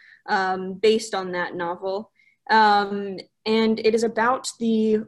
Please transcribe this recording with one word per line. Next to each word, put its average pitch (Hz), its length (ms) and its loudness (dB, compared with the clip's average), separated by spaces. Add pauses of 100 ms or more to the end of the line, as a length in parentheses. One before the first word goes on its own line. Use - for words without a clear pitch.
(260)
um, 190 500 -4
based 220 380 0
on 190 200 -4
that 180 200 -4
novel. 180 580 -6 (380)
Um, 202 680 2 (280)
and 220 340 2
it 220 160 2
is 226 80 0
about 226 440 0 (120)
the 220 480 2